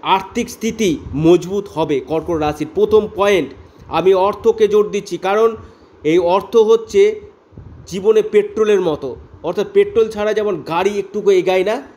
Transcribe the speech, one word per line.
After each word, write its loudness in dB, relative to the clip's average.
আর্থিক -2
স্থিতি -2
মজবুত 2
হবে। -2
কর্কট -6
রাশির -4
প্রথম 2
পয়েন্ট, 0
আমি 0
অর্থকে 0
জোর 2
দিচ্ছি, -8
কারণ 0
এই 2
অর্থ 0
হচ্ছে 2
জীবনে 2
পেট্রোলের 0
মতো। -4
অর্থাৎ -4
পেট্রোল 2
ছাড়া -4
যেমন -2
গাড়ি 0
একটুকু -2
এগায় 2
না -2